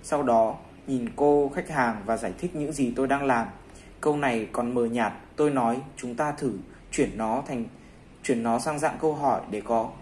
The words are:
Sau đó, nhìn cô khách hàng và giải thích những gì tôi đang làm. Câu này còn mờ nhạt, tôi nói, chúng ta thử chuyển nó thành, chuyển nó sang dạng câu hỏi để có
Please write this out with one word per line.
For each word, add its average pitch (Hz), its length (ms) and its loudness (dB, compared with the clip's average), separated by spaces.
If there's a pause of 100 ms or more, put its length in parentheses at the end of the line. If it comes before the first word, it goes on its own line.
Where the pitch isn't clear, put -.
Sau 143 200 0
đó, 113 340 4 (300)
nhìn 127 180 -2 (100)
cô 143 400 6
khách - 140 -4
hàng 120 360 0
và 113 120 0
giải 98 200 -4
thích 175 180 -6
những 147 160 -2
gì 135 240 0
tôi 135 120 0
đang 139 180 0
làm. 120 220 2 (540)
Câu 147 160 2
này 120 340 0
còn 120 220 -2
mờ 120 120 2
nhạt, 113 280 0 (220)
tôi 151 140 2
nói, 123 280 2 (200)
chúng 120 180 -8
ta 147 160 -2
thử 135 220 -4 (380)
chuyển 104 260 0
nó 110 300 -2
thành, 120 180 -4 (580)
chuyển 117 200 0
nó 117 160 2
sang 147 200 -2
dạng 151 220 0
câu 156 120 2
hỏi 123 280 0 (100)
để 104 100 -4
có 113 280 0 (120)